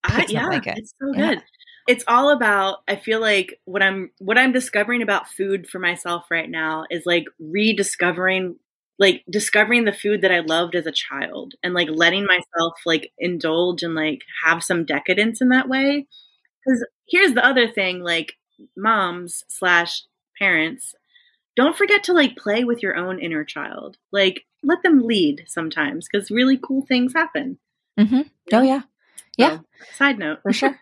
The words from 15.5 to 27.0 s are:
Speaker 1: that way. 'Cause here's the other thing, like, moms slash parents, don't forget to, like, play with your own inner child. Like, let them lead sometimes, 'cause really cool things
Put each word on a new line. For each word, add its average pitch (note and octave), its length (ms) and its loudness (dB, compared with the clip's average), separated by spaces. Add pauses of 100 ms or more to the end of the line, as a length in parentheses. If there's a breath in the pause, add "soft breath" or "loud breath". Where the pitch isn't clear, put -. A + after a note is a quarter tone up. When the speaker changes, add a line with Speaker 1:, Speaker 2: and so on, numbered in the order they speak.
Speaker 1:
that B3+ 180 2
way. C#4 400 -2 (580 soft breath)
'Cause B3+ 180 0 (240)
here's F4 260 4
the A#3+ 120 4
other B3 220 4
thing, F#3 320 -4
like, E3+ 320 -4 (440)
moms F#3 680 -2
slash E3+ 560 0 (380)
parents, E3 560 -2 (580)
don't C#4+ 220 4
forget G4+ 280 2
to, F#4 80 0
like, C#4+ 240 4
play A3 280 -2
with A#3 180 -2
your F#3+ 140 -2
own F3+ 240 -6
inner D#3+ 240 -6
child. - 520 -12 (140)
Like, F#3+ 340 0 (200)
let E4+ 180 0
them C4+ 240 6
lead F3 400 0
sometimes, D#3+ 600 -6
'cause G3+ 240 -4
really B3+ 280 4
cool C4+ 240 -4
things B3+ 280 0